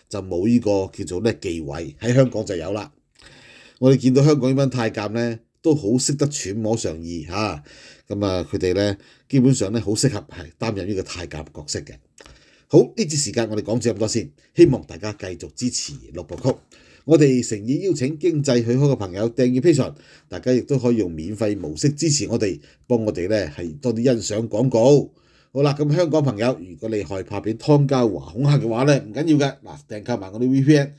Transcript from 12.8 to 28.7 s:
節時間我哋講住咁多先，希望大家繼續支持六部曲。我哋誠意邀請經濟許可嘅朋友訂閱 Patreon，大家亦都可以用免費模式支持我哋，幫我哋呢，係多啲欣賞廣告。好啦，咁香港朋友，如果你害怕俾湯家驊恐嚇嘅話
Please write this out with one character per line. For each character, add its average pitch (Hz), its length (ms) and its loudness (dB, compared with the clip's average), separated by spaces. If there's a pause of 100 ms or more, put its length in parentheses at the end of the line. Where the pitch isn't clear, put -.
節 156 100 -4
時 110 160 -2
間 113 180 0
我 107 60 -6
哋 104 60 -2
講 113 180 -2
住 120 120 0
咁 - 20 2
多 104 140 -2
先， 104 220 -4 (260)
希 175 100 10
望 127 200 2
大 - 120 -16
家 104 160 -8
繼 95 140 -12 (100)
續 82 180 -14
支 123 140 -4
持 - 240 -8 (180)
六 85 120 -12
部 87 120 -14
曲。 127 180 0 (520)
我 156 140 6
哋 131 260 4
誠 104 200 -6
意 147 160 -2
邀 269 100 0
請 147 260 -2
經 160 240 0
濟 123 220 2
許 120 140 0
可 143 80 2
嘅 139 100 2
朋 95 160 -6
友 104 180 -2
訂 127 180 0
閱 127 120 0
Patreon， 131 340 2 (360)
大 90 100 -10
家 123 140 0
亦 120 80 2
都 135 180 -2
可 123 100 2
以 120 60 2
用 92 160 0
免 82 240 -8
費 104 240 -2
模 78 160 -8
式 147 140 0
支 160 200 0
持 104 200 0
我 117 100 0
哋， 92 220 -2 (260)
幫 117 160 2
我 107 100 0
哋 87 140 -4
呢， 104 220 0
係 80 300 -10
多 120 140 -2
啲 113 100 -2
欣 110 340 0
賞 113 100 -2
廣 120 220 0
告。 135 440 4 (380)
好 135 100 -2
啦， 143 160 2
咁 147 160 0
香 170 160 2
港 147 140 2
朋 117 140 -2
友， 117 280 0
如 87 120 -16
果 110 100 -10
你 110 160 -2
害 95 200 -6
怕 98 180 -8
俾 113 160 -4
湯 143 280 4
家 127 180 2
驊 104 280 -2
恐 143 180 0
嚇 143 80 6
嘅 110 120 -2
話 117 140 0